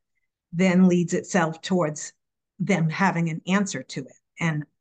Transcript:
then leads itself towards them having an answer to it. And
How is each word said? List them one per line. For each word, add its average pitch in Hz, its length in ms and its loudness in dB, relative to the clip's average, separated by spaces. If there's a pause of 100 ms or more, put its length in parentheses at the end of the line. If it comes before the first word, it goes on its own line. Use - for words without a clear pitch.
(520)
then 185 360 6
leads 175 260 2
itself 165 460 -2
towards 156 520 -4 (460)
them 175 300 0
having 170 400 0
an 156 200 -8
answer 190 340 -2
to - 180 -12
it. - 120 -14 (280)
And 156 240 -4 (160)